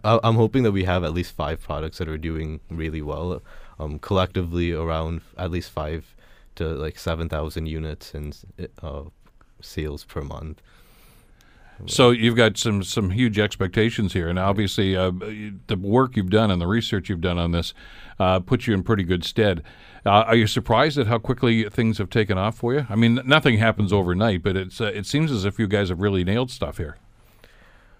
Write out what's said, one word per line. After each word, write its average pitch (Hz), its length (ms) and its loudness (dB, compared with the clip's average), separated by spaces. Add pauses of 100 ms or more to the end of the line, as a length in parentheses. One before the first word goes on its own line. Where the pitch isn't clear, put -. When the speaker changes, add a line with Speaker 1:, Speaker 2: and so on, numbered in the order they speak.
Speaker 1:
I, 117 200 6
I'm 113 120 4
hoping 117 280 4
that 104 100 4
we 95 100 2
have 92 220 2
at 78 80 -2
least 87 200 -4
five 78 280 -6
products 76 380 -8
that 82 100 -6
are 80 80 -6
doing 78 420 -6 (100)
really 80 320 -6
well, 76 400 -6 (380)
um, 76 200 -8
collectively 87 760 0
around 80 480 -4 (160)
at 87 140 -6
least 87 200 -6
five 78 440 -8 (400)
to, 80 120 -4
like, 78 320 -6
seven 82 300 -4
thousand 78 380 -6
units 78 460 -8
in 73 160 -10
s-, - 160 -18 (380)
uh, 71 200 -12 (580)
sales 76 420 -8
per - 180 -10
month. 71 400 -12 (1200)
Speaker 2:
So 123 260 6
you've 117 240 4
got 110 220 6
some, 101 260 0
some 95 280 0
huge 107 280 2
expectations 104 720 0
here, 87 160 -2
and 87 100 -2
obviously, 95 600 0
uh, 92 140 2 (560)
the 101 120 -2
work 123 380 2
you've 92 120 0
done 107 220 4
and 87 100 2
the 85 60 -2
research 107 400 -2
you've 87 140 -4
done 87 160 0
on 85 140 0
this, 85 220 -2 (460)
uh, 92 220 4
puts 123 260 -2
you 110 60 2
in 92 100 0
pretty 101 200 0
good 87 200 0
stead. 101 400 0 (420)
Uh, 101 40 2 (180)
are 117 80 4
you 113 100 6
surprised 131 520 2
at 120 100 2
how 117 120 2
quickly 117 500 0
things 113 280 0
have 98 120 -4
taken 104 280 2
off 101 200 -2
for 120 160 -2
you? 143 160 0
I 101 80 -2
mean, 117 260 4
nothing 131 360 6
happens 104 340 2
overnight, 92 500 2
but 95 140 0
it's, 92 240 -8
uh, 104 120 -2
it 101 120 -8
seems 151 260 0
as 98 140 -2
if 101 120 -2
you 110 100 0
guys 101 200 2
have 90 140 -4
really 95 240 2
nailed 117 260 -2
stuff - 280 -8
here. - 180 -8 (1040)